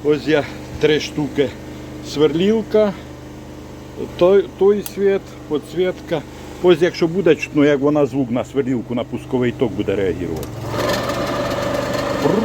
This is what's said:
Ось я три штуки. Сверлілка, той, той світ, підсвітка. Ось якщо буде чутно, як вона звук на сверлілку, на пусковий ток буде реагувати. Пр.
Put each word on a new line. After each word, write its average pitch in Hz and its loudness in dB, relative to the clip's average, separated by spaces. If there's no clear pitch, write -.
Ось 139 2
я 147 4
три 151 4
штуки. 143 -2
Сверлілка, 196 2
той, 185 6
той 196 4
світ, 196 2
підсвітка. 156 -2
Ось 175 8
якщо 175 2
буде 165 4
чутно, 147 2
як 147 4
вона 147 4
звук 135 -2
на 120 -2
сверлілку, 123 -2
на 120 -2
пусковий 123 -2
ток 110 -2
буде 98 -2
реагувати. 85 -2
Пр. - 4